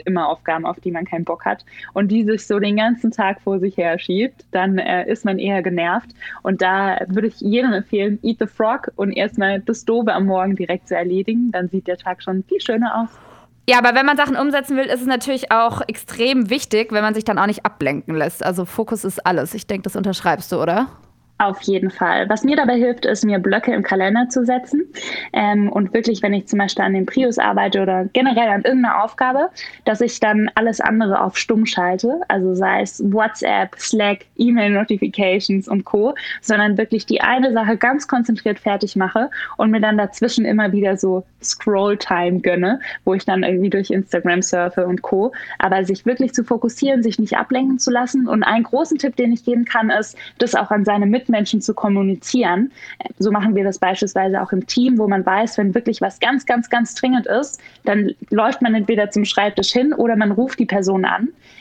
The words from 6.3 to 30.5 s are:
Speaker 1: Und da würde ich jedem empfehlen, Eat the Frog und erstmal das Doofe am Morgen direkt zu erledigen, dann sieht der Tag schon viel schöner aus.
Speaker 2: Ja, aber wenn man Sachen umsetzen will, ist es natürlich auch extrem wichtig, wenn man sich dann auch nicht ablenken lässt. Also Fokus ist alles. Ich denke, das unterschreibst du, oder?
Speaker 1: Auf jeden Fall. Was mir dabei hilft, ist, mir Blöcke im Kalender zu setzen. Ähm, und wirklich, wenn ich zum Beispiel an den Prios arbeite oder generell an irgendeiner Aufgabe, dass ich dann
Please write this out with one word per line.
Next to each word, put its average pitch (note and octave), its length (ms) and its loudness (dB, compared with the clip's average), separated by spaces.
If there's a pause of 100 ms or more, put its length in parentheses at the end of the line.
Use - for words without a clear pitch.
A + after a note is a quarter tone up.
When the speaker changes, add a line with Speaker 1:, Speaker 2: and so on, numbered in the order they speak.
Speaker 1:
Und G3 220 -2
da F#3+ 440 0
würde G3+ 200 0
ich A3+ 120 -6
jedem A#3+ 320 2
empfehlen, G3+ 520 -2
Eat A3+ 160 -2
the G#3+ 80 -2
Frog A3+ 480 -2
und G3 160 -2
erstmal G3 480 -2
das A3+ 260 -6
Doofe A3+ 260 2
am F3+ 140 0
Morgen F#3+ 300 0
direkt F#3 320 -4
zu F3+ 80 -2
erledigen, G3 560 0
dann F3+ 180 -2
sieht F#3+ 180 -4
der F3+ 100 -4
Tag F#3 260 -6
schon F#3+ 240 -4
viel F#4+ 140 -2
schöner A3+ 400 -2
aus. A3+ 80 -4 (580)
Speaker 2:
Ja, B3 120 6
aber A#3+ 140 4
wenn C4+ 120 4
man C#4+ 100 4
Sachen C4+ 220 0
umsetzen C#4 400 -2
will, C4+ 80 0
ist A#3+ 160 -2
es B3 60 -2
natürlich C4 440 -2
auch A3+ 360 2
extrem A#3+ 640 0
wichtig, A3 440 0
wenn G#3 80 2
man G#3+ 120 0
sich G#3+ 120 -4
dann G#3+ 120 0
auch G3 100 2
nicht G#3 180 -2
ablenken C#3+ 500 -2
lässt. D#3 300 -2
Also F3+ 180 -2
Fokus A3 400 -6
ist - 220 -6
alles. E3 280 0
Ich A3 140 -12
denke, G3 160 -4
das G3+ 140 -6
unterschreibst F#3 560 -2
du, D3+ 80 0
oder? E3+ 260 0 (500)
Speaker 1:
Auf G3 260 0
jeden F#3+ 280 0
Fall. F3+ 380 0
Was A3 160 0
mir C#4 100 4
dabei B3+ 220 2
hilft, A#3+ 280 0
ist, A3 200 0
mir G3+ 140 2
Blöcke G3 340 0
im G#3 100 0
Kalender G3 460 0
zu B3 160 0
setzen. B3+ 400 0 (480)
Ähm, G#3 360 2
und G3 240 -2
wirklich, A3+ 280 0
wenn G3+ 100 2
ich G3+ 160 -2
zum G#3 120 0
Beispiel G3 260 0
an G3 80 2
den F#3+ 120 0
Prios B3 340 0
arbeite G3+ 420 2
oder F#3 320 0
generell A#3+ 340 2
an G3+ 160 2
irgendeiner A#3+ 400 2
Aufgabe, B3+ 460 0 (340)
dass G#3+ 160 0
ich A#3+ 220 0
dann G#3+ 340 2